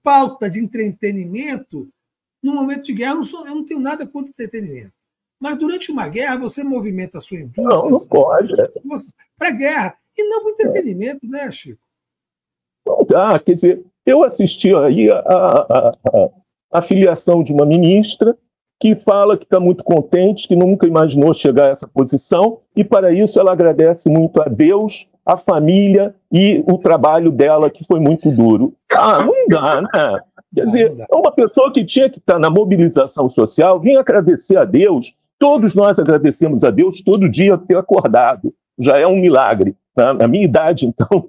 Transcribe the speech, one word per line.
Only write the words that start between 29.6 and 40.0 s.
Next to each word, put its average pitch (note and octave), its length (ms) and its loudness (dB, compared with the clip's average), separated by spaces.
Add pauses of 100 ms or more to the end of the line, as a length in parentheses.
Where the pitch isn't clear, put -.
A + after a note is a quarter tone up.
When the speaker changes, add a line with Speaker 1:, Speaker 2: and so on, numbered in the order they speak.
Speaker 2:
né? G#3+ 60 -8 (640)
Quer - 60 -2
Speaker 1:
Não, - 40 -2
Speaker 2:
dizer, A3+ 260 0
Speaker 1:
não C3+ 60 -12
dá. A2+ 160 -16
Speaker 2:
é - 40 2
uma - 140 2
pessoa C4 420 2
que B3 120 -2
tinha C4+ 240 -2
que - 120 -14
tá F3 180 0
na D#3+ 100 0
mobilização E3 800 0
social, D#3 500 0
vim A#3+ 180 2
agradecer F#3+ 600 0
a D#3 80 4
Deus, C#3 500 0 (240)
todos A#3+ 360 2
nós G3+ 240 2
agradecemos D3+ 640 0
a B2+ 60 4
Deus F3+ 320 0
todo F#3+ 260 2
dia F#3 300 2
ter F#3 180 -2
acordado, B2+ 800 0 (240)
já C3 180 2
é D3 100 2
um F#3 100 2
milagre. B2+ 600 2 (180)
Na, B2+ 200 2